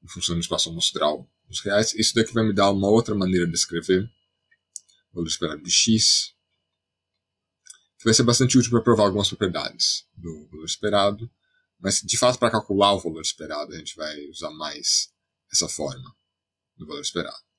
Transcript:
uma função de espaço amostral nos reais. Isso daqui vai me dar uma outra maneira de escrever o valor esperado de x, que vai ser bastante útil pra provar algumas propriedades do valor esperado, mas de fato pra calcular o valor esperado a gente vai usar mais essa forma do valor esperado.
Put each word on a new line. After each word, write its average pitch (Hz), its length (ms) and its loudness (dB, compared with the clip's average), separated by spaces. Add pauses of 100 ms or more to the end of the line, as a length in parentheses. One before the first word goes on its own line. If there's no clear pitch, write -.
uma - 80 -20
função 87 260 -4
de 85 60 -2
espaço 85 280 -2
amostral 76 600 -2 (180)
nos - 120 -10
reais. 104 340 0
Isso - 220 0
daqui 110 180 2
vai 113 120 2
me 107 80 0
dar 98 180 4
uma 98 180 2
outra 110 240 4
maneira 92 320 2
de 85 80 -4
escrever 92 560 0 (1000)
o - 40 -16
valor 85 120 -6
esperado 78 340 -6
de 85 100 -6
x, - 640 2 (1600)
que - 80 -6
vai 113 80 4
ser 117 100 4
bastante 123 340 4
útil 120 140 4
pra 117 100 2
provar 110 220 4
algumas 101 240 2
propriedades - 880 -4
do 80 340 -16
valor 78 160 -16
esperado, 101 640 0 (480)
mas 95 240 -2
de - 160 -4
fato 123 220 2
pra 113 120 2
calcular 101 420 4
o 95 60 0
valor 80 220 -8
esperado 76 520 -8
a 85 40 -14
gente 76 180 -16
vai 76 340 -10
usar 78 220 -12
mais - 640 -4 (380)
essa - 160 0
forma 67 480 -10 (640)
do 85 100 -16
valor 143 140 -12
esperado. - 580 -8